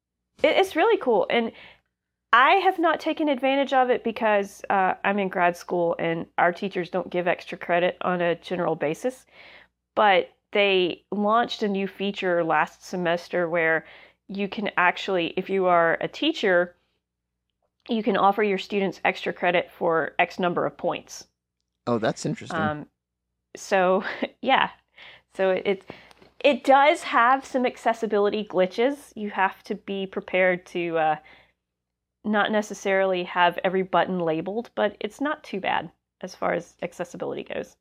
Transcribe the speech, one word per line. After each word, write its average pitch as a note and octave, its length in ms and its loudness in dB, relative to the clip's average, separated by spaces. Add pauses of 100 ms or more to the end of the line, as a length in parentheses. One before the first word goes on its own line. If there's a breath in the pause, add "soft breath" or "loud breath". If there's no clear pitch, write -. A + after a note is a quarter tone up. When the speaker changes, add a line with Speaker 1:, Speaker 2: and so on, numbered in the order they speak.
(420)
Speaker 1:
it, D4+ 140 4
it's F#4+ 180 2
really F#4+ 240 4
cool. A3 320 2
And A3+ 220 0 (800 loud breath)
I C4 220 6
have F#4+ 240 2
not D#4+ 200 2
taken D#4 300 -2
advantage C4+ 460 0
of B3+ 160 4
it A#3 120 0
because, G#3+ 680 -2
uh, F#3+ 240 2 (100)
I'm G3+ 140 0
in F#3+ 100 -2
grad F3 260 2
school F3 440 -2
and E3 280 -4 (120)
our F3 120 4
teachers F3+ 380 -6
don't F3+ 220 -6
give F3+ 180 -2
extra - 300 -4
credit F3 420 0
on F3+ 220 -2
a E3+ 140 0
general E3+ 380 -4
basis. E3 520 -4 (680 loud breath)
But G3+ 360 4 (220)
they F#3+ 580 2
launched G#3+ 520 0
a G#3+ 60 -2
new G3 180 -2
feature F#3+ 560 -2
last D#3+ 400 -2
semester F3 680 -2
where D#3+ 340 0 (440 loud breath)
you G3 200 -6
can G#3 300 -6
actually, F3+ 580 0
if F#3 140 -6
you F#3+ 160 0
are E3+ 340 4
a - 80 -4
teacher, F#3 680 0 (1120)
you A3+ 140 -2
can G#3+ 140 0
offer G3 260 4
your G3+ 160 2
students G3 460 -4
extra F#3+ 280 -2
credit F3+ 380 0
for D#3+ 480 -2
X F3 200 -2
number F3 260 0
of D3 120 -6
points. - 500 -8 (600)
Speaker 2:
Oh, A#2+ 120 0
that's A#2 260 -4
interesting. C#3 340 -6
Speaker 1:
Um, D3+ 280 -4 (720)
so, F#3+ 480 2 (180)
<laughs> - 180 -10
yeah. A#3+ 300 2 (640 loud breath)
So F#3+ 160 0
it, F#3 160 0
it, G3 240 -4 (500 loud breath)
it C#4 240 2
does C#4 380 6
have C4 420 2
some B3+ 220 -2
accessibility G#3+ 800 0
glitches. A3+ 720 0
You G#3 140 -8
have F#3+ 340 -2
to A3 100 -8
be G3 320 -8
prepared F#3 600 -2
to, E3+ 300 -4
uh, D#3 200 2 (1080 soft breath)
not G#3 280 0
necessarily F#3+ 720 0
have F3 400 0
every F#3+ 180 0
button F#3 380 0
labeled, F3 560 -4
but G#3+ 240 -2
it's - 200 -10
not D4+ 220 -4
too - 160 -10
bad F3+ 320 -4 (300)
as F#3 160 -14
far F3+ 160 -2
as E3+ 280 -6
accessibility C#3+ 640 -10
goes. - 380 -10